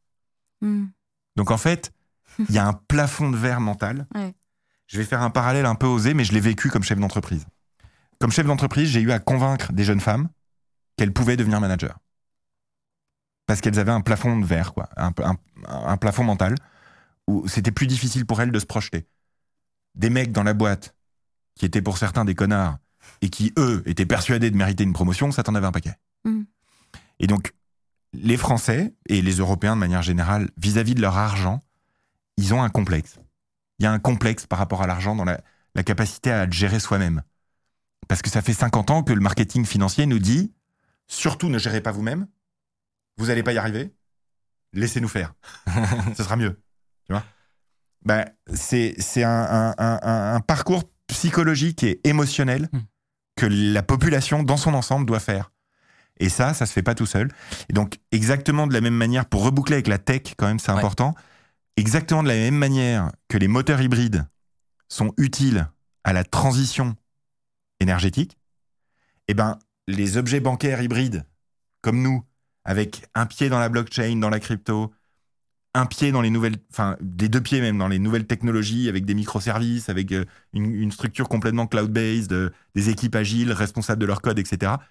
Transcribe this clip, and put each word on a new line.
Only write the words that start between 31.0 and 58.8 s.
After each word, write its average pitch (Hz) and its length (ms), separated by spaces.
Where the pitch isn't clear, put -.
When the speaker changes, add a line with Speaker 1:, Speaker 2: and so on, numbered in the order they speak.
Speaker 2:
leur 95 160
argent, 101 420
ils 98 180
ont 127 80
un 110 80
complexe. 95 460
Il - 40
y 107 40
a 110 60
un 110 60
complexe 110 480
par 101 120
rapport 95 240
à 92 40
l'argent 92 300
dans 98 80
la, 90 160
la 92 80
capacité 104 480
à 104 160
le 87 60
gérer 98 280
soi-même. 87 420
Parce 92 140
que 101 80
ça 110 100
fait 113 120
cinquante 113 380
ans 156 120
que 135 100
le 104 80
marketing 101 460
financier 98 400
nous 120 140
dit, « 139 320
Surtout 165 400
ne 127 100
gérez 107 220
pas 110 120
vous-même, 120 340
vous 113 140
allez 117 120
pas 120 100
y 117 60
arriver, 110 340
laissez-nous 113 360
faire. 87 260
<laughs> 104 500
Ce 113 60
sera 101 140
mieux. » 104 240
Tu 92 60
vois ? 107 120
Ben, 107 260
c'est, 117 460
c'est 120 260
un, 117 60
un, 113 480
un, 113 240
un, 110 340
un 117 40
parcours 165 440
psychologique 160 760
et 98 200
émotionnel 147 680
Speaker 3:
Hmm. 131 80
Speaker 2:
que 123 100
la 104 360
population, 143 640
dans 139 120
son 147 180
ensemble, 131 320
doit 113 140
faire. 98 300
Et 92 100
ça, 127 260
ça 123 120
se - 60
fait 92 120
pas 117 100
tout 110 120
seul. 107 220
Et - 40
donc, 101 260
exactement 139 560
de 135 40
la 113 80